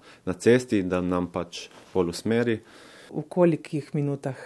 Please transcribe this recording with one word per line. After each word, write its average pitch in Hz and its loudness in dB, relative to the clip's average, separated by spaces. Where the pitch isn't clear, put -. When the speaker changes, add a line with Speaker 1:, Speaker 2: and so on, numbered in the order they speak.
Speaker 1:
na 92 -4
cesti, 117 4
da 90 0
nam 90 0
pač - -8
pol 90 0
usmeri. 113 0
Speaker 2:
V 156 -8
kolikih 165 0
minutah 143 -4